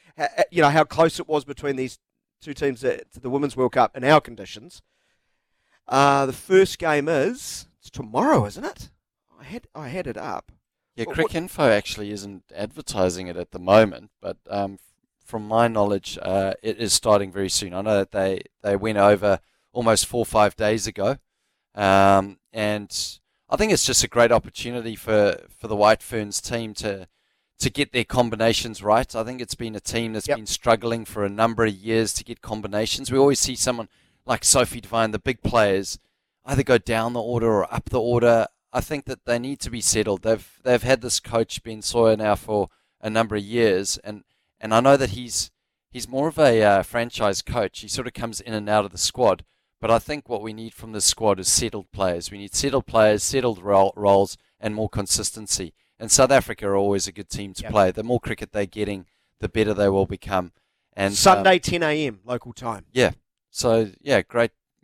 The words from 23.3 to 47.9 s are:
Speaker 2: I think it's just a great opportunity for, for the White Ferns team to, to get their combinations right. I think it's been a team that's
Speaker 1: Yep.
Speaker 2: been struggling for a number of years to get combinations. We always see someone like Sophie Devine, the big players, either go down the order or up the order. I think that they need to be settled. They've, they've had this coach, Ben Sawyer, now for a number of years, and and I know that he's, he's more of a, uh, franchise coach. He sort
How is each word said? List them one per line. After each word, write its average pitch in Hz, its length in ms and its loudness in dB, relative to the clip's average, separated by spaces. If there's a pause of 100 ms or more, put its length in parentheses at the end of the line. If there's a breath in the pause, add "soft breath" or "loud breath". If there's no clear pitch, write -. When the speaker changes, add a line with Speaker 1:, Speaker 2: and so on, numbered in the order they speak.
Speaker 2:
I - 60 0
think 208 160 0
it's - 140 2
just - 180 0
a - 40 -4
great 117 240 4
opportunity 117 640 -2
for, 104 440 2 (160)
for - 120 -16
the 107 80 -4
White 104 260 4
Ferns 107 400 -6
team 113 340 -8
to, 98 320 -8 (520)
to 127 100 -2
get 139 240 -4
their 120 120 0
combinations 113 800 0
right. 107 320 2
I 113 80 -4
think 123 160 -10
it's 120 160 -12
been 113 200 -10
a 101 40 -10
team 117 340 -4
that's 107 140 -6
Speaker 1:
Yep. 143 100 0
Speaker 2:
been 110 100 -14
struggling 117 580 0
for 104 180 -4
a 98 60 0
number 110 360 0
of 107 100 0
years 110 380 -2
to - 100 -6
get - 180 -16
combinations. 107 720 -6
We 131 80 2
always 139 200 6
see 131 160 -4
someone 117 320 -4 (380)
like 120 180 -4
Sophie 123 380 2
Devine, 113 300 -2
the 107 80 -6
big - 240 -6
players, 101 560 2 (460)
either 135 180 -2
go 123 160 4
down 113 340 -2
the 120 80 -4
order 117 300 -2
or 101 220 2
up - 180 -8
the 127 100 0
order. 117 460 4 (260)
I 123 80 -2
think 147 240 -10
that 127 200 -12
they 120 120 -2
need 131 240 -8
to - 80 -10
be 117 120 -8
settled. 104 420 0
They've, 110 400 -4
they've 123 200 2
had 123 180 2
this 120 180 -4
coach, - 440 -2
Ben 110 200 -14
Sawyer, 113 340 4
now 107 180 0
for 101 340 -2 (320)
a 110 80 -6
number 110 260 -2
of 104 80 -4
years, 101 600 0
and 104 200 -16 (380)
and 110 120 -2
I 113 60 6
know 139 180 6
that 131 140 -2
he's, 120 400 -8 (400)
he's 117 160 -12
more 131 200 -4
of 160 100 -6
a, 123 260 6
uh, 98 200 6
franchise 117 580 -2
coach. 110 380 -6
He 107 80 -16
sort 117 200 -8